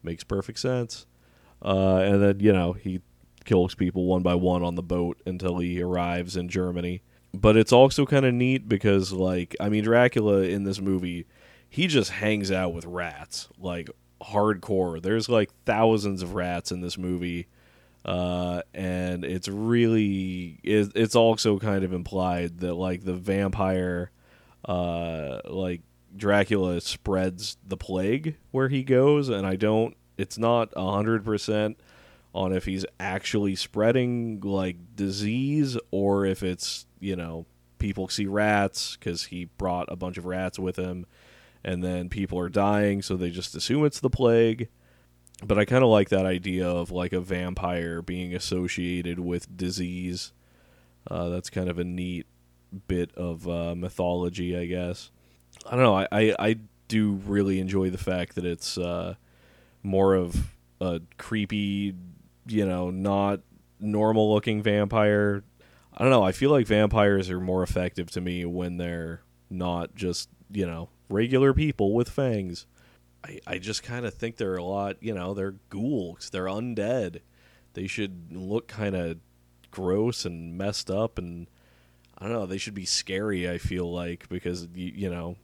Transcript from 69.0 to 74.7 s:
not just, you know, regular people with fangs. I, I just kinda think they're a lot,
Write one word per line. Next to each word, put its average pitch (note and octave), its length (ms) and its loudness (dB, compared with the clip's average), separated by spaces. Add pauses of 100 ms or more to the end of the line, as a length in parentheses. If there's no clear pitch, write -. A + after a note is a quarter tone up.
not F2 460 -4
just, - 340 -4 (240)
you G2 140 -2
know, E2 240 -10 (180)
regular B2+ 460 4
people B2+ 400 2
with A#2+ 140 2
fangs. G#2 580 -4 (560)
I, - 240 -16
I F#2 120 -8
just G#2 260 -8
kinda A#2+ 260 -8
think A#2 260 -10
they're F#2+ 200 -4
a F2 80 -6
lot, G2 360 -4